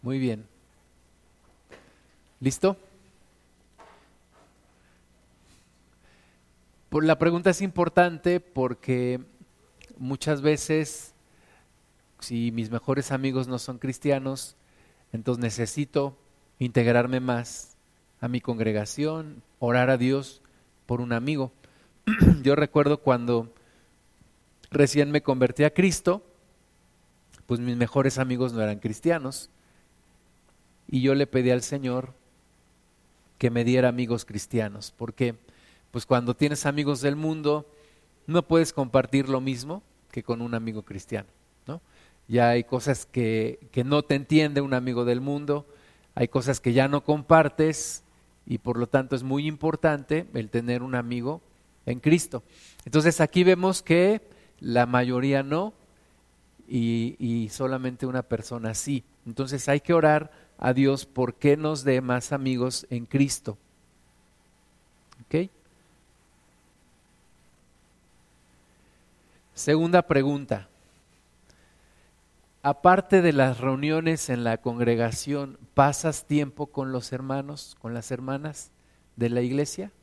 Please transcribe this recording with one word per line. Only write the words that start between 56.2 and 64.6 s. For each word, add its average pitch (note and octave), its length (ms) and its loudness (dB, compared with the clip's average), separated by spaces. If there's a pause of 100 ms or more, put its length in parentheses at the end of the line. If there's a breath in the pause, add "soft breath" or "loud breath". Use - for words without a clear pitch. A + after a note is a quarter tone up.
y, A#2 520 -2
y A#2 300 -4
solamente B2+ 560 -6
una B2+ 180 -4
persona A2 500 -6
sí. C3 300 -4 (220)
Entonces C3 440 -6
hay C#3+ 100 4
que - 140 0
orar D#3 380 4 (260 soft breath)
a B2+ 160 0
Dios C3+ 320 2
porque B2+ 520 2
nos D3+ 260 -4
dé C3 180 2
más B2 300 -2
amigos C3 580 -2
en A#2+ 160 -6
Cristo. C3+ 520 -2 (1700)